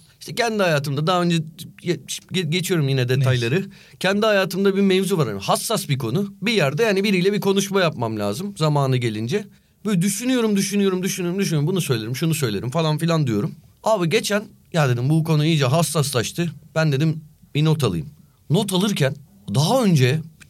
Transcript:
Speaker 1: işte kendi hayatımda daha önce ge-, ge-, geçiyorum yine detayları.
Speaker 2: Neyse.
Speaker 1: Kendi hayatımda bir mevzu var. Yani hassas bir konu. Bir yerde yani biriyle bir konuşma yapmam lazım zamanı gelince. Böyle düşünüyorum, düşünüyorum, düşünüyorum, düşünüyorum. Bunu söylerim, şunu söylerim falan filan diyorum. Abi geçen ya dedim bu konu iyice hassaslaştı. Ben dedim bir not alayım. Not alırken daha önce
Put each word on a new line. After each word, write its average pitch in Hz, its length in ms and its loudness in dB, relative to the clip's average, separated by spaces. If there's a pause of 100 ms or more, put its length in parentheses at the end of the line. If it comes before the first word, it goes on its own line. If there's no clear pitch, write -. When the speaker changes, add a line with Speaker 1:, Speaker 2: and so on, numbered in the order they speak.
(200)
Speaker 1:
işte - 160 -14
kendi 226 280 0
hayatımda 151 440 0
daha 180 140 2
önce 175 140 2 (480)
ge-, 170 160 -2 (340)
ge-, 175 160 -2
geçiyorum 165 400 0
yine 127 200 0
detayları. 127 460 2
Speaker 2:
Neyse. 196 140 -2 (300)
Speaker 1:
Kendi 202 260 0
hayatımda 196 500 2
bir 196 60 2
mevzu 190 360 2
var. 143 100 2
Yani 98 140 -6
hassas - 480 -2
bir 135 80 0
konu. 160 440 -2
Bir 208 120 0
yerde 170 300 2
yani 196 200 2
biriyle 196 300 2
bir 202 80 -2
konuşma 196 400 0
yapmam 120 380 -2
lazım 120 380 -4
zamanı 143 400 2
gelince. 120 500 -4 (380)
Böyle 202 160 2
düşünüyorum, 220 540 0
düşünüyorum, 196 480 0
düşünüyorum, 185 360 -4
düşünüyorum. 156 280 0
Bunu 185 140 -2
söylerim, 113 340 -2
şunu 165 180 -2
söylerim 107 360 -4
falan 156 280 -2
filan 165 300 0
diyorum. 104 280 -2 (280)
Abi 190 260 2
geçen 208 340 0 (300)
ya 151 160 2
dedim 123 200 0
bu 160 140 2
konu 156 220 2
iyice 156 200 2
hassaslaştı. 156 840 0 (240)
Ben 160 160 2
dedim 156 300 0 (340)
bir 151 100 2
not 156 180 2
alayım. 87 260 -2 (400)
Not 190 240 0
alırken 180 420 2 (400)
daha 202 280 2
önce 151 360 4 (300)